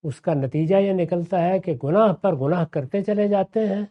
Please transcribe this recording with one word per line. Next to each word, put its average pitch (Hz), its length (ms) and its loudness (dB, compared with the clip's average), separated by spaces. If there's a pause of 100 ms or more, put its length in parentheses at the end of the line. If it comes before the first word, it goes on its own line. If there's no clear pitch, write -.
اس 151 180 -8
کا 170 120 0
نتیجہ 151 420 0
یہ 196 180 2
نکلتا 175 500 0
ہے 185 160 2
کہ 175 140 -4 (100)
گناہ 190 300 4
پر 180 220 0
گناہ 156 360 0
کرتے 160 320 -4
چلے 208 240 0
جاتے 202 400 0
ہیں 202 240 -4